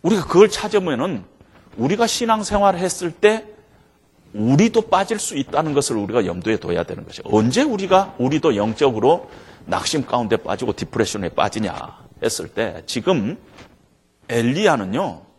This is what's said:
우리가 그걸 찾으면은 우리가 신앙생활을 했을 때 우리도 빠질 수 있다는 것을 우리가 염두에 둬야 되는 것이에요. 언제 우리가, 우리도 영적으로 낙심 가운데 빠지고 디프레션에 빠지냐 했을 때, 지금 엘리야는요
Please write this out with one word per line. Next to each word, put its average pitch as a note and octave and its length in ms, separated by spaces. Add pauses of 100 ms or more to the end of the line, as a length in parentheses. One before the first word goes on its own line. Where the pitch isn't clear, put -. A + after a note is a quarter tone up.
우리가 F3 240
그걸 G3 240
찾으면은 E3+ 760 (520)
우리가 G#3 300
신앙생활을 G#3 720
했을 F3 320
때 G#3+ 340 (880)
우리도 F3+ 560
빠질 G3 300
수 - 180
있다는 D3+ 360
것을 B2+ 240
우리가 G2+ 280
염두에 F#2 320
둬야 E2+ 260
되는 - 220
것이에요. - 260
언제 A#2 300
우리가, G3 560
우리도 C3+ 380
영적으로 A2+ 760 (360)
낙심 B2+ 400
가운데 A2+ 320
빠지고 G#2 360
디프레션에 - 560
빠지냐 - 760 (180)
했을 - 240
때, G#2 380
지금 C3+ 520 (920)
엘리야는요 A#2+ 920 (180)